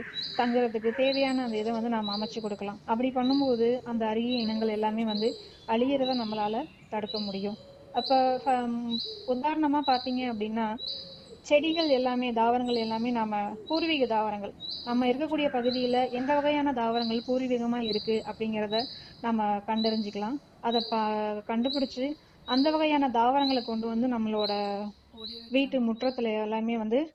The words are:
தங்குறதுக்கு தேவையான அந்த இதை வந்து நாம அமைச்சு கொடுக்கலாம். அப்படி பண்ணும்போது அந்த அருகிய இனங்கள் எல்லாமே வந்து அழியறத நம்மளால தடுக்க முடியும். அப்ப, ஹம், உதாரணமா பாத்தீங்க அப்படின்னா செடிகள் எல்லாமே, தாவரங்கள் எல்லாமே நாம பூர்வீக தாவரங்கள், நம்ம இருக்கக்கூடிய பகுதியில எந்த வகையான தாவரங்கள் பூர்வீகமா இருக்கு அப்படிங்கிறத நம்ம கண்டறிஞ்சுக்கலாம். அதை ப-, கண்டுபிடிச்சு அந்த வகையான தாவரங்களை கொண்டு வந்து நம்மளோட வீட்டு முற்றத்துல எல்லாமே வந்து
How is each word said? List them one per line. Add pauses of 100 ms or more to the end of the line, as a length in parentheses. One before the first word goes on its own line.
(360)
தங்குறதுக்கு
தேவையான
அந்த
இதை
வந்து
நாம
அமைச்சு
கொடுக்கலாம்.
அப்படி
பண்ணும்போது
அந்த
அருகிய
இனங்கள்
எல்லாமே
வந்து (380)
அழியறத
நம்மளால (340)
தடுக்க
முடியும். (360)
அப்ப, (260)
ஹம், (520)
உதாரணமா
பாத்தீங்க
அப்படின்னா (760)
செடிகள்
எல்லாமே,
தாவரங்கள்
எல்லாமே
நாம (300)
பூர்வீக
தாவரங்கள், (320)
நம்ம
இருக்கக்கூடிய
பகுதியில
எந்த
வகையான
தாவரங்கள்
பூர்வீகமா
இருக்கு
அப்படிங்கிறத (440)
நம்ம (140)
கண்டறிஞ்சுக்கலாம். (260)
அதை
ப-, (440)
கண்டுபிடிச்சு (420)
அந்த
வகையான
தாவரங்களை
கொண்டு
வந்து
நம்மளோட (1000)
வீட்டு
முற்றத்துல
எல்லாமே
வந்து